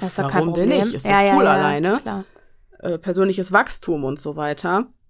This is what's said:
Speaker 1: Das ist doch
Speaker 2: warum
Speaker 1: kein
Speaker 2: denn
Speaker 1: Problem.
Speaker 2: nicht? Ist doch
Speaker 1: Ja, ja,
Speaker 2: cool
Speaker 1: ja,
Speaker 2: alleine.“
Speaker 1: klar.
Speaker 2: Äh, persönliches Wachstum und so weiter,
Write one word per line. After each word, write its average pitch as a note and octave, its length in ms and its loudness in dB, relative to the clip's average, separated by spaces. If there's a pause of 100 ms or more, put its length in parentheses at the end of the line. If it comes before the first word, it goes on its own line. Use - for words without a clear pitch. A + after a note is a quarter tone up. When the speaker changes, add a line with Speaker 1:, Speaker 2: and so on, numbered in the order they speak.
Speaker 1:
Das F#3 100 -6
ist - 80 -8
doch D#3 60 -2
Speaker 2:
warum C#3 80 -4
Speaker 1:
kein E3+ 120 2 (100)
Speaker 2:
denn F3+ 160 2
Speaker 1:
Problem. C#4 100 2
Speaker 2:
nicht? A3 140 -2
Ist C3+ 100 -8
doch G3+ 60 -2
Speaker 1:
Ja, G3+ 120 4
ja, G3 140 4
Speaker 2:
cool F#3+ 80 6
Speaker 1:
ja, D#3 80 6
Speaker 2:
alleine.“ D#3 480 0
Speaker 1:
klar. G3 240 -8 (540)
Speaker 2:
Äh, E3 200 -6
persönliches F#3 540 -2
Wachstum F3+ 520 0
und C3+ 140 -6
so - 180 -10
weiter, F3 500 -2 (240)